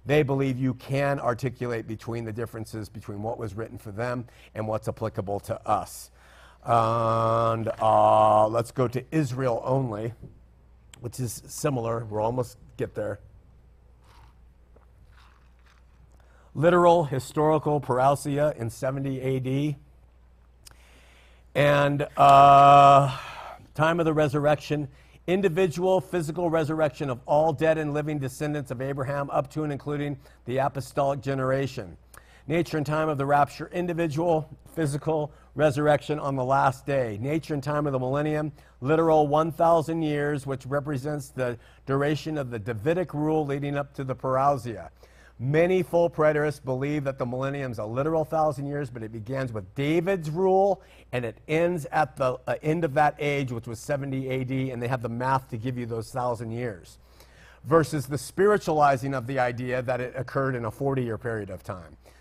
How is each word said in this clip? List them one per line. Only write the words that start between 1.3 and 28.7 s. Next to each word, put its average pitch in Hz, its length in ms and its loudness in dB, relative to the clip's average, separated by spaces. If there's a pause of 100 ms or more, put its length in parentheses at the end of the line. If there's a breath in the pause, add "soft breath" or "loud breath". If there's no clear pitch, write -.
between 113 360 -8
the 110 80 -8
differences 110 560 -8
between 104 340 -12
what 113 160 -6
was 107 160 -8
written 104 240 -10
for 107 140 -16
them 120 320 -6 (320 loud breath)
and 107 100 -6
what's 107 220 -4
applicable 101 540 -4
to - 260 -8
us. 98 420 -4 (540 soft breath)
And, 113 1040 2 (120)
uh, 107 640 6
let's 117 240 -2
go 127 160 0
to 123 240 -6
Israel 131 540 -2
only, 117 480 -2 (880)
which 120 180 -12
is 123 280 -8
similar. 117 580 -4
We'll 107 180 -4
almost 120 340 -4 (200)
get - 180 -8
there. 104 240 -6 (3250 soft breath)
Literal, 175 480 6
historical 147 800 0
parousia 139 720 0
in 117 140 -6
seventy 135 500 -6
A 131 220 -2
D. 139 340 -2 (1800 soft breath)
And, 143 600 2
uh, 139 1000 10 (560 loud breath)
time 160 260 0
of 165 60 0
the 151 80 2
resurrection, 147 720 0 (400 soft breath)
individual 185 720 2
physical 170 480 -4
resurrection 156 580 0
of 120 200 -4
all 156 260 4
dead 156 240 2
and 151 160 -4
living 151 240 -4
descendants 143 540 -6